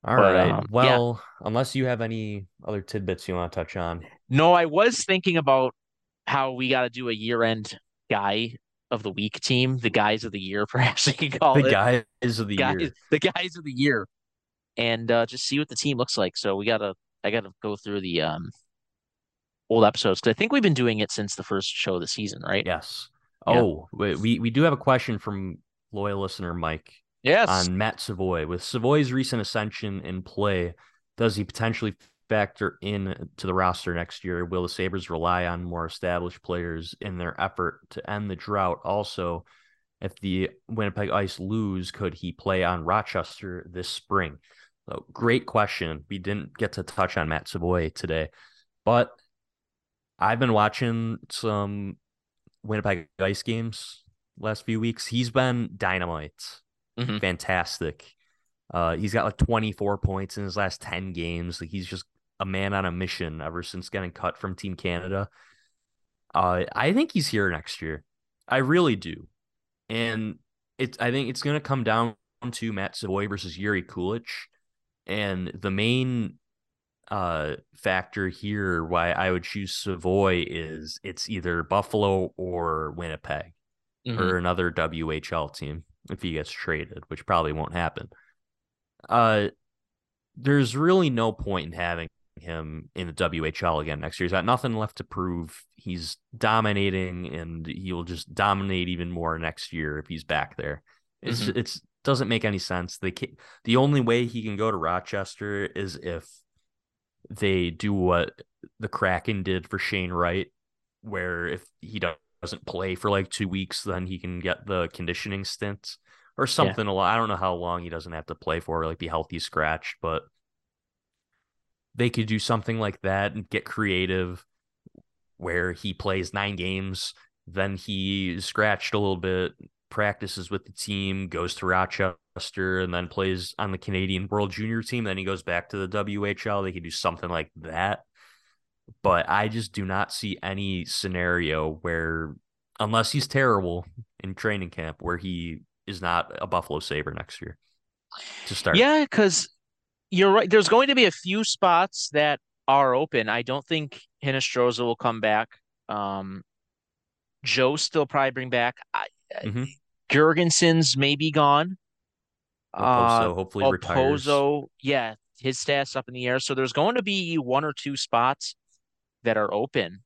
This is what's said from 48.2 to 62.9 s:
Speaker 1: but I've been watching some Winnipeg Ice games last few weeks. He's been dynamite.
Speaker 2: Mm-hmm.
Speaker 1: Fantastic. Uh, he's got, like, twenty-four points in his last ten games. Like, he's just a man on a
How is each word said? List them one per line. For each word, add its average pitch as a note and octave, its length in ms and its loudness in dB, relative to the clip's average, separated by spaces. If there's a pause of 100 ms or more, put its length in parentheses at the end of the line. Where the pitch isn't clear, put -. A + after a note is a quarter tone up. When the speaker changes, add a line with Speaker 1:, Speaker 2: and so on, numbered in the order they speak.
Speaker 1:
but A#2+ 280 4 (1080)
I've A2+ 220 2
been B2 120 4
watching A2+ 640 2 (120)
some G2+ 680 -4 (680)
Winnipeg G2+ 440 0 (120)
Ice G2 240 0
games A2+ 580 -6 (380)
last G#2+ 240 -4
few A2 160 0
weeks. A2+ 260 -2
He's A#2+ 240 0
been B2 460 2
dynamite. F2 680 -2 (560)
Speaker 2:
Mm-hmm. A#2 200 -2
Speaker 1:
Fantastic. F2+ 920 -2 (600)
Uh, E2 240 0
he's G2 180 -2
got, A2+ 100 2
like, G#2 140 -4
twenty-four G#2+ 600 0
points F#2+ 380 -4
in G#2 80 -6
his F#2+ 120 -6
last G2 260 -2
ten F#2 300 -6
games. E2+ 480 -4
Like, E2 100 -10
he's F2+ 160 -6
just F2+ 180 -10 (340)
a G2 60 -2
man G2 300 -2
on G2 100 2
a F2 80 -2